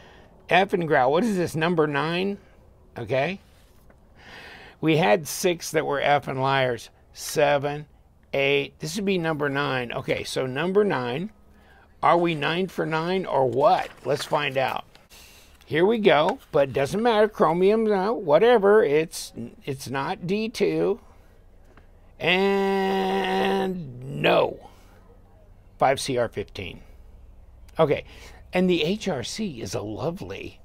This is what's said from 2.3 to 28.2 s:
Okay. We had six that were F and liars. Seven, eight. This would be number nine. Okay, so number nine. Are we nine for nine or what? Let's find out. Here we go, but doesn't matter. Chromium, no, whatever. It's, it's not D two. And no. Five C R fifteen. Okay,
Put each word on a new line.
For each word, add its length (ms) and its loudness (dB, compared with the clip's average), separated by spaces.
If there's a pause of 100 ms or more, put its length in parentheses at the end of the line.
Okay. 420 -4 (1400)
We 160 2
had 280 2
six 440 -4
that 160 -2
were 140 -2
F 280 2
and 140 -4
liars. 480 -2 (240)
Seven, 720 -2 (480)
eight. 460 0
This 160 -8
would 100 -4
be 100 0
number 320 -2
nine. 440 -4
Okay, 320 -4
so 200 -4
number 400 0
nine. 460 -4 (720)
Are 160 4
we 160 0
nine 340 -2
for 160 -4
nine 400 -2
or 220 0
what? 420 2 (160)
Let's 220 -4
find 320 -2
out. 260 -2 (800)
Here 220 2
we 120 2
go, 400 4 (140)
but 220 2
doesn't 280 0
matter. 260 4
Chromium, 560 2
no, 280 0
whatever. 720 6
It's, 480 -2 (320)
it's 240 -10
not 380 -6
D 240 -2
two. 500 0 (1200)
And 2000 -2
no. 480 0 (1080)
Five 220 2
C 180 -4
R 100 0
fifteen. 520 -12 (1000)
Okay, 260 2 (480)